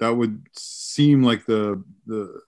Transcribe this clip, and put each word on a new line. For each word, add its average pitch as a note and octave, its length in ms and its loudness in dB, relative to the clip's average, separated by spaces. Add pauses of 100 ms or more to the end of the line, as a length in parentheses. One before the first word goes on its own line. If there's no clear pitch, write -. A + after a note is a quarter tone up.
that A#2 160 0
would A2+ 360 -2
seem - 680 2
like A#2 240 2
the, G#2 380 -2 (220)
the, G#2+ 420 -8